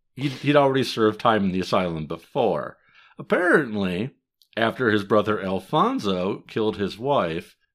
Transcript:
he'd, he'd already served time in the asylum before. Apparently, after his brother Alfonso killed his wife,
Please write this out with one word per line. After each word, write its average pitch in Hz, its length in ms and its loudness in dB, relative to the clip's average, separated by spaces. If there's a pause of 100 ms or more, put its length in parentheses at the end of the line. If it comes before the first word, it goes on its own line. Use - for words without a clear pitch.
(160)
he'd, 139 160 -4
he'd 139 260 0
already 135 260 4
served 107 360 2
time 110 260 2
in 92 80 0
the 92 80 0
asylum 85 440 -2
before. 82 720 -4 (400)
Apparently, 131 920 0 (440)
after 113 340 0
his 104 140 2
brother 104 400 2
Alfonso 101 1040 -2
killed 107 300 -2
his 95 200 -4
wife, 107 580 -2 (200)